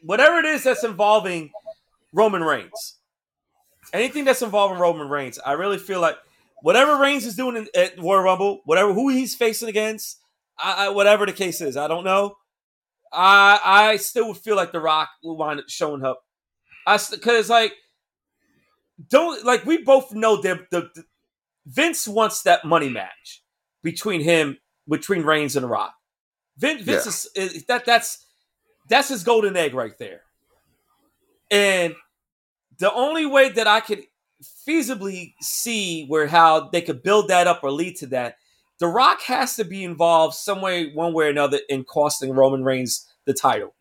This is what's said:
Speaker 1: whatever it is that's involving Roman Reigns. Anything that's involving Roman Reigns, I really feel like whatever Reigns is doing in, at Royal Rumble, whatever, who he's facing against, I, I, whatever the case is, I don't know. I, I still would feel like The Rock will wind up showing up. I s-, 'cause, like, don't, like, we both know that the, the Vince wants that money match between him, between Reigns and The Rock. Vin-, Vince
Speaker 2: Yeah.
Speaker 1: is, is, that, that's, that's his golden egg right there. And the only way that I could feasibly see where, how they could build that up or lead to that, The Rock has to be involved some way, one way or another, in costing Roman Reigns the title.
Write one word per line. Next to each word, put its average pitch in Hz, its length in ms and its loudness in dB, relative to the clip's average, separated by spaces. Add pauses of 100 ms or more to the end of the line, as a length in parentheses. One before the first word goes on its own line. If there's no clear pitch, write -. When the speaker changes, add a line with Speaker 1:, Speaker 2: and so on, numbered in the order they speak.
Speaker 1:
whatever 262 360 4
it 311 60 0
is 311 180 -2
that's 254 200 0
involving 185 680 0 (640)
Roman 196 300 2
Reigns. 127 520 -6 (960)
Anything 254 320 -4
that's 254 160 2
involving 202 360 0
Roman 165 320 0
Reigns, 139 340 -8
I 139 100 -4
really 185 240 -4
feel 190 220 -8
like 160 180 0 (440)
whatever 262 360 4
Reigns 277 280 2
is 226 100 -10
doing 247 220 -4
in, 214 180 -10
at 180 240 0
Royal 185 220 2
Rumble, 190 440 0
whatever, 185 280 2
who 254 160 0
he's 254 240 -2
facing 226 360 -4
against, 214 500 -6 (400)
I, 190 260 -4
I, 196 40 -2
whatever 202 360 4
the 185 80 -6
case 180 280 -6
is, 139 160 -6
I 147 100 -4
don't 170 160 -4
know. 196 320 -2 (760)
I, 196 520 8
I 208 340 6
still 226 300 -4
would 202 100 -10
feel 214 200 -2
like 170 160 -2
The 165 80 -4
Rock 156 280 0 (140)
will 160 140 -12
wind 151 240 -6
up - 80 -20
showing 147 340 -6
up. 131 180 -6 (640)
I 202 100 4
s-, - 240 -4
'cause, 226 300 0
like, 226 220 4 (1400)
don't, 285 360 0
like, 247 200 0
we 320 120 0
both 269 360 2
know 214 280 0
that 180 280 -6
the, 170 240 -6
the 165 120 -20 (600)
Vince 285 420 -4
wants 214 360 -2
that 175 220 2
money 156 240 0
match - 520 -14 (400)
between 170 400 -6
him, 151 360 0 (320)
between 156 340 -2
Reigns 147 320 0
and 135 80 -2
The 123 60 -6
Rock. 104 240 -4 (640)
Vin-, 277 260 -4
Vince - 220 -2 (300)
Speaker 2:
Yeah. 190 80 -6
Speaker 1:
is, 185 120 -8
is, 160 120 -16
that, 240 180 -2
that's, - 400 -2 (640)
that's 269 180 2
his 247 160 -8
golden 214 320 2
egg 156 180 0
right 117 240 -8
there. 95 240 -16 (1300)
And 190 460 0 (840)
the 196 120 2
only 302 340 -2
way 269 240 4
that 214 180 -2
I 214 120 4
could 208 240 -8 (640)
feasibly 196 720 -4
see 185 680 -6
where, 151 200 0
how 160 420 4
they 175 120 -2
could 151 220 -8
build 202 260 4
that 180 180 4
up 170 160 0
or 139 80 -2
lead 175 260 -6
to 139 100 -14
that, 123 300 -6 (420)
The 175 80 0
Rock 226 360 2
has 254 320 -4
to 226 100 -4
be 190 180 -10
involved 165 520 2
some 196 260 -6
way, 175 320 -4
one 165 200 -4
way 156 140 2
or - 20 2
another, 143 300 0 (100)
in 135 140 -4
costing 143 500 -2
Roman 135 300 4
Reigns 127 440 -4 (180)
the 139 80 0
title. 110 480 0